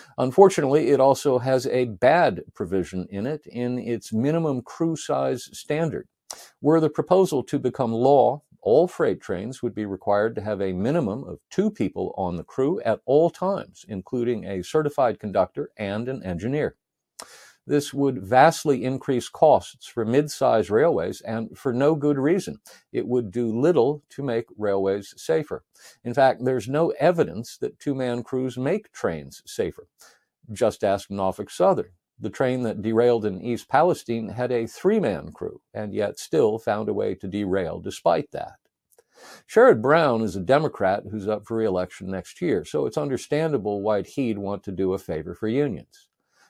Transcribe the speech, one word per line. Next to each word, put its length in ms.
Unfortunately, 720
it 100
also 400
has 280
a 180
bad 580
provision 560
in 160
it 220
in 320
its 320
minimum 500
crew 340
size 600
standard. 500
Were 180
the 100
proposal 540
to 160
become 340
law, 480
all 260
freight 340
trains 420
would 100
be 120
required 500
to 60
have 200
a 120
minimum 500
of 160
two 220
people 440
on 200
the 80
crew 380
at 240
all 240
times, 580
including 580
a 180
certified 560
conductor 580
and 300
an 160
engineer. 520
This 260
would 300
vastly 600
increase 460
costs 580
for 160
mid-size 680
railways, 500
and 340
for 160
no 220
good 240
reason. 420
It 160
would 240
do 240
little 540
to 140
make 220
railways 580
safer. 480
In 100
fact, 300
there's 240
no 220
evidence 580
that 220
two-man 440
crews 340
make 340
trains 540
safer. 420
Just 320
ask 280
Norfolk 400
Southern. 400
The 120
train 320
that 180
derailed 440
in 160
East 280
Palestine 600
had 220
a 160
three-man 640
crew, 300
and 200
yet 260
still 380
found 320
a 40
way 220
to 120
derail 520
despite 520
that. 260
Sherrod 360
Brown 400
is 120
a 60
Democrat 680
who's 180
up 180
for 120
re-election 520
next 320
year, 240
so 220
it's 100
understandable 840
why 200
he'd 380
want 240
to 80
do 220
a 60
favor 360
for 120
unions. 600